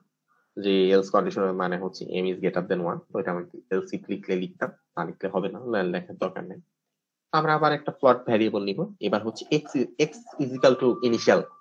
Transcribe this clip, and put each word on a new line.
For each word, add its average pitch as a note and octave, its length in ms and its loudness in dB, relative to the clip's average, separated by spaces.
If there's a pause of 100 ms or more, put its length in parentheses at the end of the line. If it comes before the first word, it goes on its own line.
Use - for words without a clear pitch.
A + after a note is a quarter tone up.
(640)
যে G2 80 4 (220)
else F#2+ 200 4
কন্ডিশনের F#2+ 480 0
মানে F2+ 220 0
হচ্ছে - 180 -10 (200)
m - 80 -2
is F2+ 120 -4
greater F2+ 280 0
than F2+ 100 0 (100)
one, - 100 -6 (100)
তো - 100 -10
এটা F#2 140 -4
আমি F2 80 -6 (320)
else F#2+ 220 -4
if F#2+ 60 -14 (100)
লিখলে G2 300 -6
লিখতাম, F2+ 280 -6 (260)
না - 120 -4
লিখলে - 260 -8
হবে C3+ 200 -4
না, G2+ 40 -14 (140)
না G#2+ 60 -2 (160)
লেখার F2+ 300 -10
দরকার F2+ 260 -8
নেই। F#2+ 100 -16 (800)
আমরা D#3 200 2
আবার D3+ 200 4
একটা - 220 -8
plot B2 180 6 (120)
variable G#2+ 380 2
নিব, G2 120 -4 (260)
এবার G#2 200 0
হচ্ছে - 160 -8 (200)
x, - 20 -20 (460)
x - 20 -18 (300)
is B2+ 140 -4
equal C3 260 6
to B2+ 60 4 (200)
initial A2 320 4 (200)